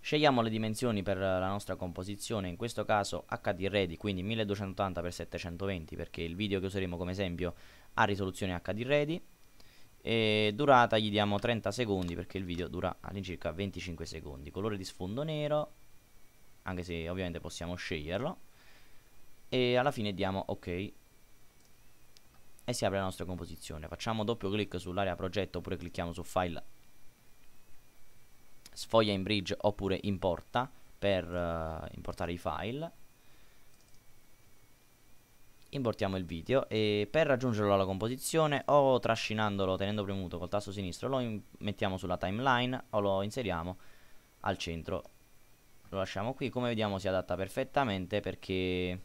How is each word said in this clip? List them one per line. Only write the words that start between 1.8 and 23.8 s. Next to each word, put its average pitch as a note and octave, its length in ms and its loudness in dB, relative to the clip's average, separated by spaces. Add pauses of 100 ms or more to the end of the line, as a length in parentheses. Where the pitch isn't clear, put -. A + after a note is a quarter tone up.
in E2+ 80 -6
questo A2 260 -4
caso G2+ 420 2
H G#2+ 280 -2
D F#2 160 -2
Ready, F#2 260 2
quindi F#2+ 260 -2
milleduecentottanta G2 800 0
per F2 140 -4
settecentoventi, E2+ 840 -6
perché E2+ 260 -6
il E2 140 -4
video G2 240 2
che F#2 60 -2
useremo F#2 320 -2
come F2 140 -2
esempio F2 420 -2 (400)
ha - 100 4
risoluzione G2 500 0
H F2 200 -4
D G#2+ 120 -4
Ready. D3 380 2 (760)
E G#2+ 540 4
durata A#2+ 420 8
gli G#2+ 120 4
diamo G2+ 300 4
trenta A2 320 0
secondi, G2 440 0
perché F#2 220 -6
il F#2+ 60 -2
video F2 240 -2
dura F2+ 320 -2
all'incirca F2+ 540 -6
venticinque F2 520 -6
secondi. C#2+ 460 -10
Colore G#2 240 -2
di G2 80 -6
sfondo G2+ 400 -6
nero, D3+ 480 0 (920)
anche F2+ 200 -4
se E2+ 240 -4
ovviamente F2 320 -2
possiamo E2+ 360 -6
sceglierlo. F2+ 600 -4 (1120)
E B2 300 4
alla C3+ 140 4
fine G#2 220 -2
diamo F#2+ 340 0
ok. - 200 -6 (2000)
E B2 80 -2
si - 100 -2
apre G2 140 4
la F#2+ 80 2
nostra F#2 180 -4
composizione. E2+ 640 -8